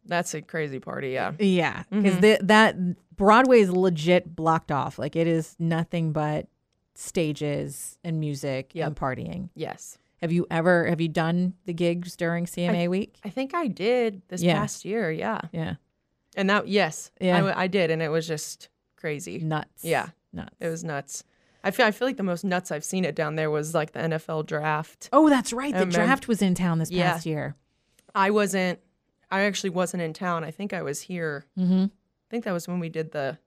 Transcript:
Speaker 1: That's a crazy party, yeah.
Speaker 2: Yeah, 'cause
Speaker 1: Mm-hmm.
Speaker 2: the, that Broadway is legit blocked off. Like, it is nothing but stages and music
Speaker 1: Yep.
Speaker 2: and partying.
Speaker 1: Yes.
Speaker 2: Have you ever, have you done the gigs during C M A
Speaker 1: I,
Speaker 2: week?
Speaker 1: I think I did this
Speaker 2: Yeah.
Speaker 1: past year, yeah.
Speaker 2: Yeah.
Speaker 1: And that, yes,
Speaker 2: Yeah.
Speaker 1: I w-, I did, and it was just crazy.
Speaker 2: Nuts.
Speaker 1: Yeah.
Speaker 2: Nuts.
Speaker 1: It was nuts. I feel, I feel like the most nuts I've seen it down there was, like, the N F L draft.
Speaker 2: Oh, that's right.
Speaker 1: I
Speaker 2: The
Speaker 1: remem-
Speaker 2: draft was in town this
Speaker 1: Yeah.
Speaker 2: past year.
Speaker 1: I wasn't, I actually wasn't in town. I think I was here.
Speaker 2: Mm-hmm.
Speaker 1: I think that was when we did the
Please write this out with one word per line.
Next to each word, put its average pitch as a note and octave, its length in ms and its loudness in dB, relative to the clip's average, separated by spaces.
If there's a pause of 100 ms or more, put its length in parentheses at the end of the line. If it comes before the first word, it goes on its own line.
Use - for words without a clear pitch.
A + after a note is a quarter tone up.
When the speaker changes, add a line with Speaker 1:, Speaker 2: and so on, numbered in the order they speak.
Speaker 1:
That's E3+ 280 -2
a D#3 60 -6
crazy D3 380 -6
party, B2+ 320 -8
yeah. A#2+ 300 -2
Speaker 2:
Yeah, F3+ 500 2
'cause G#3 120 0
Speaker 1:
Mm-hmm. F#3+ 180 4
Speaker 2:
the, G#3+ 220 8
that G#3+ 340 6 (400)
Broadway A#3 440 8
is F#3+ 100 4
legit F3 680 2
blocked D#3+ 340 0
off. C3 300 -2
Like, D3 160 -4
it E3 100 2
is E3 320 -2
nothing E3 540 -2
but D3+ 340 -2 (480)
stages D3 1080 -4
and D#3+ 160 -2
music C#3 540 -6
Speaker 1:
Yep. D#3+ 120 -4
Speaker 2:
and D3+ 100 -6
partying. C#3+ 600 -6
Speaker 1:
Yes. - 420 -12 (220)
Speaker 2:
Have E3+ 120 -2
you F3 180 2
ever, E3+ 360 4
have E3 140 0
you E3 80 0
done F3 460 0 (100)
the F3+ 80 -8
gigs F3 440 -2
during E3+ 300 -2
C F3 180 -6
M F3 100 2
A F3 100 0
Speaker 1:
I, F3 40 0
Speaker 2:
week? F#3 360 -4
Speaker 1:
I G#3 60 -8
think C4+ 240 -6
I F4 140 -2
did A3+ 600 0
this F3 140 -6
Speaker 2:
Yeah. F3 160 4
Speaker 1:
past G#3 260 -4
year, G3+ 260 -2
yeah. F#3+ 300 -4 (120)
Speaker 2:
Yeah. E3 220 -6 (600)
Speaker 1:
And F#3+ 140 0
that, G#3 180 0
yes, F#3 420 0 (100)
Speaker 2:
Yeah. F3+ 160 2
Speaker 1:
I - 20 4
w-, F#3 180 2
I F#3 100 0
did, F3+ 240 0
and D#3+ 120 -2
it D#3+ 60 -2
was D#3+ 180 -2
just - 420 -8 (280)
crazy. D3+ 420 -8
Speaker 2:
Nuts. D#3 460 -6
Speaker 1:
Yeah. D#3+ 240 0 (240)
Speaker 2:
Nuts. - 280 -12
Speaker 1:
It F3 80 -4
was E3 160 -6
nuts. D3 400 -8 (400)
I G3 60 2
feel, A3 160 4
I G#3+ 40 4
feel G#3+ 160 -4
like C4+ 120 -2
the - 40 -4
most F3 220 -4
nuts F3+ 260 -2
I've D3+ 140 -6
seen F#3 200 -2
it D3+ 100 -2
down D#3 220 -2
there D#3 140 0
was, D3+ 240 -2
like, D#3 180 0
the - 80 -10
N D#3+ 120 0
F D#3+ 160 -4
L D#3+ 140 -4
draft. D3+ 680 -4
Speaker 2:
Oh, D#4 160 8
that's C4 240 4
right. C4 220 -4
Speaker 1:
I F#3 40 2
Speaker 2:
The F#3 80 4
Speaker 1:
remem- F3+ 60 -2
Speaker 2:
draft A#3 360 2
was A3 140 2
in F#3+ 120 4
town E3+ 260 0
this D#3 100 -2
Speaker 1:
Yeah. F3+ 220 2
Speaker 2:
past E3 140 -4
year. D3 280 -4 (600)
Speaker 1:
I G3 160 4
wasn't, F#3+ 500 2 (500)
I F#3+ 120 0
actually G3 280 0
wasn't F3 320 -2
in D#3+ 100 -4
town. E3+ 320 -4
I D3+ 60 -8
think G3 220 -8
I F3 100 -6
was C#3+ 200 -6
here. D#3+ 440 -6 (120)
Speaker 2:
Mm-hmm. F#3 260 4
Speaker 1:
I - 460 -10
think A#3 140 -6
that G#3 80 -4
was E3+ 160 -4
when F3+ 120 -4
we E3 80 -6
did D#3+ 240 -6
the C#3+ 340 -6